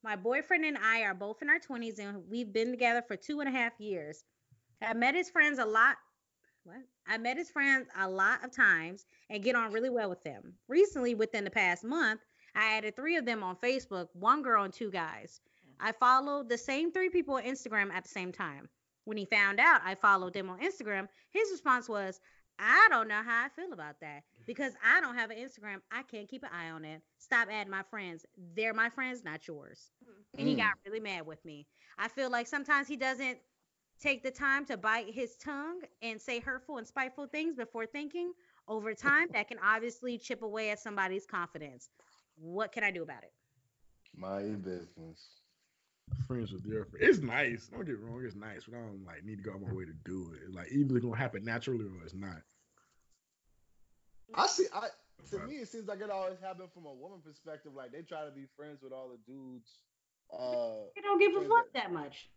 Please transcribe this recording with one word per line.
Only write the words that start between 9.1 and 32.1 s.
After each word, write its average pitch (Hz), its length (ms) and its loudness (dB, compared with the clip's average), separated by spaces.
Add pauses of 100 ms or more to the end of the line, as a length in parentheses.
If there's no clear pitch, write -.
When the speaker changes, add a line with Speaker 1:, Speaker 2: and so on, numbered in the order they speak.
Speaker 1:
and 208 140 -4
get 254 120 4
on 226 180 2
really 233 180 0
well 226 180 0
with 180 160 -6
them. 143 300 -12 (120)
Recently, 277 480 4
within 220 300 0
the 190 60 -4
past 185 340 2
month, 240 360 0 (340)
I 220 240 2
added 208 180 -4
three 320 200 0
of 262 100 0
them 226 160 -2
on 180 140 -4
Facebook, 240 580 -2
one 233 280 4
girl 226 220 4
and 190 80 -6
two 214 180 -6
guys. 160 500 -6 (380)
I 220 140 0
followed 262 560 4
the 240 80 2
same 285 340 0
three 370 200 2
people 320 240 0
on 247 80 0
Instagram 214 500 0
at 180 120 -4
the - 40 -20
same 180 240 -6
time. 147 380 -6 (340)
When 214 140 -4
he 190 80 -4
found 202 340 4
out 294 240 10
I 190 100 -2
followed 190 380 6
them 190 160 -4
on 185 120 -10
Instagram, 214 460 -4 (260)
his 415 180 2
response 262 360 0
was, 202 320 -4 (400)
'I 277 320 10
don't 226 180 4
know 214 140 0
how 233 220 0
I 277 60 -4
feel 349 240 -10
about 151 260 -12
that. 147 220 -12 (240)
Because 254 260 -4 (100)
I 339 200 6
don't 247 140 -4
have 226 140 -2
an 220 60 -12
Instagram, 208 540 -12
I 247 140 -8
can't 208 260 -12
keep 262 140 -12
an - 60 -12
eye 165 200 -8
on 160 160 -12
it. 156 160 -14 (160)
Stop 233 320 0
adding 208 200 -4
my 196 120 -4
friends. 185 420 -10 (300)
They're 220 180 0
my 226 160 2
friends, 254 340 -6
not 156 240 -10
yours.'" - 440 -16 (480)
And - 100 0
he 262 60 4
Speaker 2:
Mm. 240 40 0
Speaker 1:
got 214 280 2
really 220 140 -6
mad 185 260 -6
with 156 180 -16
me. 151 220 -16 (320)
I 214 100 -2
feel 262 220 -2